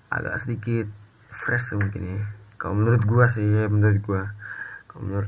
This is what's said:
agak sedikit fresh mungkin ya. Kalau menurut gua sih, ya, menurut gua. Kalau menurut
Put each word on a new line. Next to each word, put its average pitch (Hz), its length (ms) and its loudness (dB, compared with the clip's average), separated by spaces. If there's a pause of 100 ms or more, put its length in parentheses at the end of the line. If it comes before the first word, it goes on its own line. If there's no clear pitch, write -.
(140)
agak - 320 -6
sedikit 117 420 -2 (460)
fresh 123 400 -4
mungkin 98 320 -2
ya. 95 160 -6 (400)
Kalau 101 160 -4
menurut 113 320 4
gua 120 160 6
sih, 113 160 2
ya, 107 240 2
menurut 104 400 4
gua. 95 180 -2 (640)
Kalau - 240 -16
menurut 101 180 -2